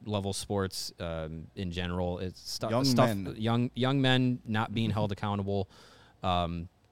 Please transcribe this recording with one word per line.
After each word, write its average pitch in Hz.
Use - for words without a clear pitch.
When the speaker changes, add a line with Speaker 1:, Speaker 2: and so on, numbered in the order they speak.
Speaker 1:
level 98
sports, -
um, 80
in 95
general. 90
It's 92
stu-, 113
Speaker 2:
Young 123
Speaker 1:
stuff, 127
Speaker 2:
men. 98
Speaker 1:
young, 117
young 131
men 127
not 110
being 113
Speaker 2:
<laughs> 107
Speaker 1:
held 107
accountable. 98
Um, 87